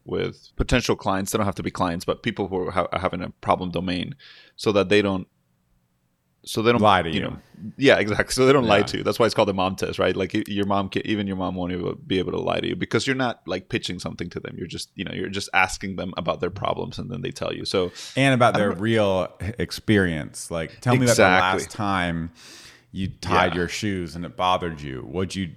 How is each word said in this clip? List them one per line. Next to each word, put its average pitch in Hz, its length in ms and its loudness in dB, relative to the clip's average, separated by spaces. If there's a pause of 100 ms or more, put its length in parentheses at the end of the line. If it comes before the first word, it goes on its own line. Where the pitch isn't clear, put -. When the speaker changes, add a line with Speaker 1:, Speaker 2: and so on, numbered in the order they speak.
Speaker 1:
with 92 500 -6
potential 120 400 2
clients. 98 360 -2
They 113 60 -2
don't 107 80 2
have 98 100 -2
to 90 80 -8
be 95 80 -4
clients, 90 340 -2
but - 180 -4
people 104 240 -4
who 90 200 -2
are 90 40 -6
ha-, 90 220 0
having 90 280 -2
a 87 100 -8 (100)
problem 90 300 0
domain, 87 440 -4 (400)
so - 160 0
that 98 180 2
they 104 120 6
don't, 95 260 0 (1200)
so - 160 -4
they 113 100 4
don't 117 100 4
Speaker 2:
Lie 98 200 6
to 82 80 -4
Speaker 1:
you 78 60 -2
Speaker 2:
you. 76 60 0
Speaker 1:
know, - 160 -8 (400)
yeah, 123 200 8
exactly. 104 360 0
So 127 120 4
they 135 80 8
don't 139 120 6
lie 104 120 6
Speaker 2:
Yeah. 104 60 4
Speaker 1:
to - 160 -4
you. 98 40 -6
That's 104 160 0
why 117 60 6
it's 104 100 0
called 104 140 4
the 98 40 -2
mom 95 220 0
test, 90 240 -4
right? 92 160 2
Like, 95 180 -2
y-, 110 140 0
your 101 180 -2
mom 98 220 0
can, - 180 -4
even 104 220 0
your 95 80 -4
mom 92 200 -4
won't 90 180 -4
able, 90 220 -4
be - 220 -4
able 92 140 0
to 85 80 -2
lie 85 220 -2
to 85 80 -4
you 90 80 -2
because 92 280 -2
you're 131 120 0
not, 123 280 -4
like, 92 220 -6
pitching 92 320 -6
something 85 300 -10
to - 100 -10
them. 80 180 -12
You're 90 100 -8
just, 85 280 -12
you 98 80 -8
know, 82 100 -8
you're 92 140 -6
just 98 260 -8
asking 95 440 0
them 92 180 -6
about 160 240 -2
their 90 100 -2
problems 90 480 -6
and 92 140 -10
then 92 100 -8
they 90 100 -6
tell 85 220 -6
you. 85 120 -8
So 92 260 -2 (240)
Speaker 2:
And 135 180 4
about 117 220 4
Speaker 1:
I 107 40 2
Speaker 2:
their 101 100 2
Speaker 1:
don't 87 100 -4
Speaker 2:
real 101 480 2 (140)
h-, 95 180 -6
experience. 87 920 0
Like, 82 300 -6
tell 123 160 2
me 131 40 4
about 120 180 4
the 110 60 8
Speaker 1:
Exactly. 92 400 6
Speaker 2:
last - 80 -12
time 87 600 -2 (640)
you 92 160 -4
tied 92 420 2
Speaker 1:
Yeah. 85 80 -4
Speaker 2:
your 85 80 0
shoes 90 480 -4
and 87 80 -8
it 67 140 -12
bothered 90 420 0
you. 65 220 -8
What'd 87 340 -4
you, 92 220 -4